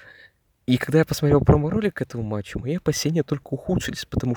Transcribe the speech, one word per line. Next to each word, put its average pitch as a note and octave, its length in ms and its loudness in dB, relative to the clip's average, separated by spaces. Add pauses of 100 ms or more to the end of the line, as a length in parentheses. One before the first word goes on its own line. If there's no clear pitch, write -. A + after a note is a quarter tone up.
(680)
И B2+ 120 4
когда D3 220 0
я D#3+ 40 2
посмотрел C#3+ 380 2
промо-ролик E3+ 520 2
к - 80 -8
этому A#2 200 -6
матчу, G#2 360 -6
мои C3 180 -4
опасения D#3 460 0
только - 320 -6
ухудшились, - 520 -4
потому B2 300 -2